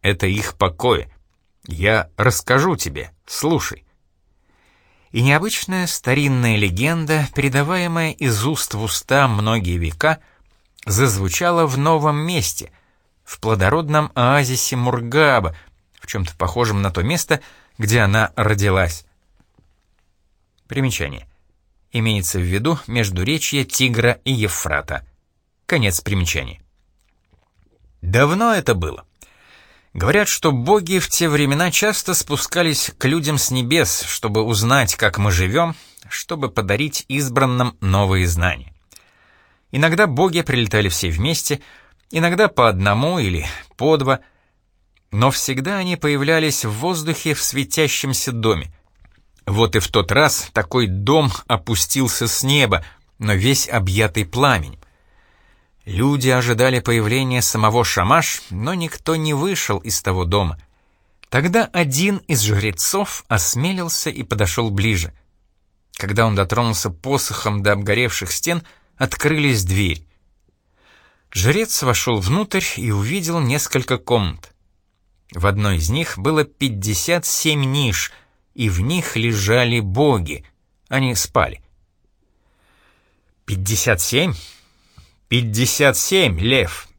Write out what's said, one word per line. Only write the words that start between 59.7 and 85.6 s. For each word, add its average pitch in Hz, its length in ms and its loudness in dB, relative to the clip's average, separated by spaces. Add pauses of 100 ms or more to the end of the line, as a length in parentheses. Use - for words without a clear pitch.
из 107 240 -4
того 92 240 -2
дома. 87 340 0 (680)
Тогда 175 460 2
один 175 520 0
из 139 140 0
жрецов 104 880 -2
осмелился 165 800 -2
и 131 140 -8
подошёл 107 480 -2
ближе. 98 420 0 (840)
Когда 101 260 0
он 110 100 2
дотронулся 107 540 0
посохом 104 720 -4
до 104 100 4
обгоревших 101 600 -2
стен, 170 300 -4 (340)
открылись 139 680 0
двери. 90 420 -2 (1200)
Жрец 151 520 0
вошёл 120 360 0
внутрь 180 460 -2 (120)
и 117 140 -4
увидел 160 500 -2
несколько 135 580 -2
комнат. 98 560 -2 (800)
В 90 140 -2
одной 101 300 2
из 78 140 -2
них 156 260 -2
было 147 280 2
пятьдесят 113 800 -2
семь 151 380 0
ниш — 131 460 0 (440)
и 110 160 0
в 87 100 0
них 156 360 -2
лежали 117 640 0
боги. 98 640 0 (420)
Они 127 260 -2
спали. - 460 -2 (1800)
«Пятьдесят 101 560 -2
семь? 147 320 0 (920)
Пятьдесят 120 720 2